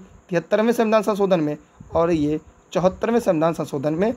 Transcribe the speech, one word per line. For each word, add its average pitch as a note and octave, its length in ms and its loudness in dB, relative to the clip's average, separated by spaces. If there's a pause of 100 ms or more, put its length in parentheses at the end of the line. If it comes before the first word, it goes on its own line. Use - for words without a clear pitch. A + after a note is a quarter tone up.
(300)
तिहत्तरवें G#3 440 0
संविधान A3 280 2
संशोधन G3 380 2
में, D3+ 180 -2 (380)
और E3 160 2
ये D3+ 280 0 (340)
चौहत्तरवें F#3 460 0
संविधान E3+ 340 0
संशोधन D3+ 400 -4
में G3+ 240 0